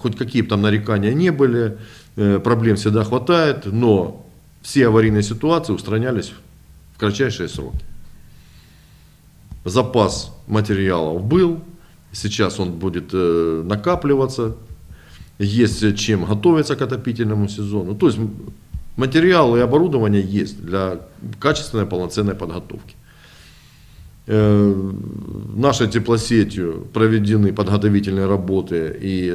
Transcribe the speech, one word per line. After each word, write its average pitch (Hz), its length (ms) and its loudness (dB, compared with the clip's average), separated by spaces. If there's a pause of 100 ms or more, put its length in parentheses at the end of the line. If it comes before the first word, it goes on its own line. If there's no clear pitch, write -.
хоть 107 160 -2
какие 113 240 0
бы 107 60 -2
там 104 120 2
нарекания 107 540 2
не 170 160 2
были, 120 480 2 (380)
э, 101 240 2
проблем 113 360 2
всегда 104 280 2
хватает, 143 640 0
но 101 520 2 (440)
все 127 240 2
аварийные 110 380 4
ситуации 151 480 -2
устранялись 110 600 -4 (600)
в - 60 -20
кратчайшие 104 480 -2
сроки. - 320 -8 (1800)
Запас 110 640 0 (160)
материалов 95 800 0
был, 170 340 2 (540)
сейчас 101 480 -2
он 92 100 -2
будет, 85 420 -6
э, 82 520 2
накапливаться, 131 880 -2 (840)
есть 104 580 2
чем 101 280 0
готовиться 147 500 2
к 139 60 -4
отопительному 113 640 -2
сезону. 101 480 -6
То 170 100 2
есть 127 140 2
м-, 110 100 -4 (680)
материалы 147 600 4
и 120 40 4
оборудование 123 600 2
есть 95 420 -4
для 92 360 -4 (400)
качественной, 139 440 0
полноценной 92 520 -2
подготовки. 87 580 -12 (1300)
Э, 104 640 4 (640)
нашей 123 320 2
теплосетью 104 1040 0
проведены 107 580 4
подготовительные 101 760 0
работы 92 760 -2
и 92 320 -2